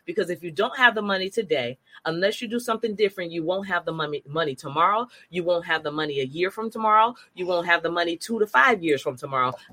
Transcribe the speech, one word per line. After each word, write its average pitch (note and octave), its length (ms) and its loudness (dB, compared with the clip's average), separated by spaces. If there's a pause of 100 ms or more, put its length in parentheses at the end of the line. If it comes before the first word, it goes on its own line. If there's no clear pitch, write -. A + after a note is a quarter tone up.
Because F3 260 -4
if E3+ 140 -8
you F3 80 -8
don't G3 260 -2
have A#3+ 180 6
the A3 60 -2
money F#3+ 280 -2
today, D#3 480 -2 (280)
unless F3 360 0
you A#3+ 60 -6
do A#3 120 -2
something A3+ 360 -2
different, F#3+ 360 0
you E3+ 120 -4
won't F#3+ 240 -2
have F3 180 0
the E3 60 -2
money, D3+ 360 -4
money D3 280 -2
tomorrow. F3 520 0 (220)
You F3 140 -4
won't E3+ 220 0
have D#3+ 180 0
the D3+ 80 -4
money D3+ 280 -2
a C3+ 60 0
year E3+ 260 -2
from A3 180 -6
tomorrow. A3 460 4 (180)
You F3+ 120 -8
won't F3 200 0
have E3+ 180 2
the E3 80 0
money E3+ 240 0
two A3+ 240 -4
to G#3+ 80 2
five B3 360 4
years D3 180 2
from C3 160 -4
tomorrow B2+ 360 0 (200)